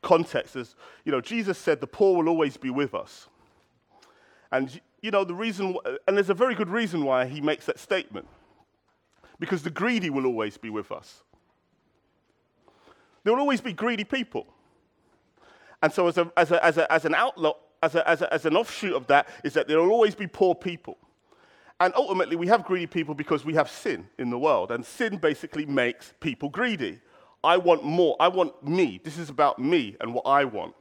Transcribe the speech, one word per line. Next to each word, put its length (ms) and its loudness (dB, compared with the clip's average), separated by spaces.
context 520 0
as, 200 -12
you 60 -2
know, 80 0
Jesus 380 -4
said, 240 0
"The 60 -8
poor 300 4
will 120 2
always 260 0
be 140 -6
with 240 -2
us." 340 -10
And, 180 -2
y-, 120 -18
you 80 -6
know, 140 2
the 100 -6
reason, 400 -4
wh-, 220 -6
and 80 2
there's 140 2
a 60 2
very 180 2
good 160 -2
reason 340 -2
why 220 2
he 160 -10
makes 240 -2
that 140 -4
statement, 480 -6
because 240 -4
the 80 -6
greedy 400 -2
will 160 0
always 280 -2
be 140 -14
with 220 -8
us. 320 -14
There 100 4
will 80 2
always 180 2
be 140 -8
greedy 300 -2
people. 420 -6
And 100 4
so 160 2
as 120 0
a, 180 0
as 140 4
a, 120 4
as 140 4
a, 160 2
as 120 2
an 100 0
outlook, 440 0
as 140 0
a, 120 2
as 140 2
a, 120 -2
as 120 -2
an 100 2
offshoot 380 -2
of 140 -6
that 200 6
is 120 -4
that 120 2
there 120 4
will 120 4
always 240 4
be 120 -8
poor 260 2
people. 440 -10
And 160 2
ultimately, 400 0
we 120 -4
have 160 4
greedy 240 -4
people 280 -4
because 280 -4
we 120 -4
have 140 2
sin 380 -8
in 120 -4
the 100 -4
world, 320 2
and 140 -6
sin 320 -6
basically 480 -4
makes 540 -2
people 300 -6
greedy. 500 -4
I 140 6
want 260 4
more. 360 2
I 100 6
want 380 -2
me. 360 0
This 160 -12
is 100 -12
about 300 2
me 420 0
and 100 -6
what 140 -4
I 180 4
want. 380 -6